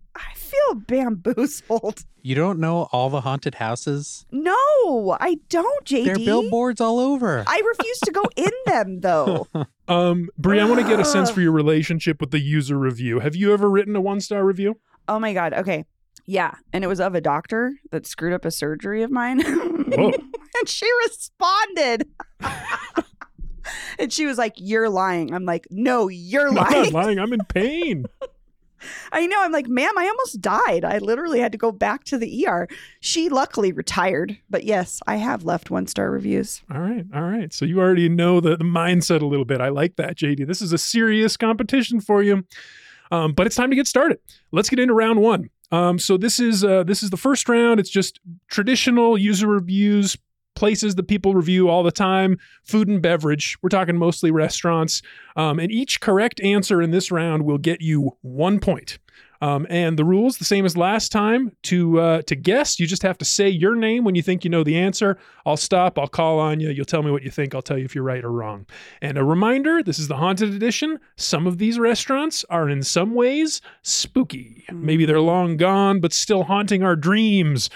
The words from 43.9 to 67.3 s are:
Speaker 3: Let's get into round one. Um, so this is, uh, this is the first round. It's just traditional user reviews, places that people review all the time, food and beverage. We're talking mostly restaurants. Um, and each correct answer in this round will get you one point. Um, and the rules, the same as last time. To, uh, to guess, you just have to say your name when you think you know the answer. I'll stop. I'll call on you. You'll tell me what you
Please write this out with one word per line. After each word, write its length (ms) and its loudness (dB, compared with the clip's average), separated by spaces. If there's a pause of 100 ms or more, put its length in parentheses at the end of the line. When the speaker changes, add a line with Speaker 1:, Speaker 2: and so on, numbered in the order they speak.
Speaker 3:
Let's 200 0
get 100 4
into 140 4
round 260 4
one. 300 2 (200)
Um, 280 2
so 180 2
this 240 0
is, 240 2
uh, 180 4
this 200 0
is 80 -4
the 60 -4
first 320 0
round. 300 4
It's 120 0
just 300 -2 (280)
traditional 720 2
user 280 2
reviews, 720 2 (380)
places 420 0
that 120 -2
people 260 2
review 360 4
all 120 4
the 100 2
time, 460 2 (240)
food 260 0
and 140 0
beverage. 600 0
We're 80 0
talking 280 2
mostly 320 2
restaurants. 720 0 (340)
Um, 220 0
and 120 -2
each 300 -2
correct 420 0
answer 400 2
in 80 0
this 200 0
round 340 0
will 140 0
get 240 -2
you 300 0 (100)
one 380 0
point. 380 -4 (420)
Um, 280 -2
and 300 0
the 60 2
rules, 340 2
the 60 -10
same 200 2
as 120 0
last 340 0
time. 400 0 (140)
To, 340 2
uh, 240 2
to 140 -4
guess, 420 0
you 80 0
just 160 -4
have 160 -2
to 60 -6
say 240 2
your 260 2
name 300 0
when 100 2
you 80 2
think 220 -2
you 60 0
know 120 2
the 160 2
answer. 400 0 (260)
I'll 120 0
stop. 420 2
I'll 80 -2
call 320 0
on 220 0
you. 100 -2
You'll 140 -4
tell 180 -2
me 80 0
what 140 -2
you 60 -8